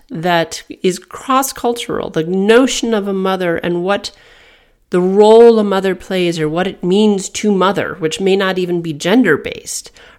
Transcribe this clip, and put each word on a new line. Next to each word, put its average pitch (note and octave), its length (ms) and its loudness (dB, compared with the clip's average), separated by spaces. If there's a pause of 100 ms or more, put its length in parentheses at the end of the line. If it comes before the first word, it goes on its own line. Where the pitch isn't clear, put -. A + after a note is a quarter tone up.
that E3 540 -2 (180)
is F#3 160 0
cross-cultural, - 1120 -4
the D#3+ 140 -2
notion A3+ 720 2
of G3+ 140 -2
a G3+ 60 -4
mother F#3+ 440 -2
and F3 260 -4
what G3+ 280 -4 (760)
the F3+ 120 0
role A3 580 6
a G#3+ 40 0
mother F#3+ 300 -2
plays F3+ 460 -4
or D3+ 80 -2
what F3 200 -2
it F#3+ 160 -10
means G3 460 2
to G#3 220 -2
mother, F3+ 440 0
which D#3+ 260 -6
may F#3+ 140 2
not F#3+ 220 -2
even F3 240 -4
be E3 120 -8
gender-based, - 1000 -2 (280)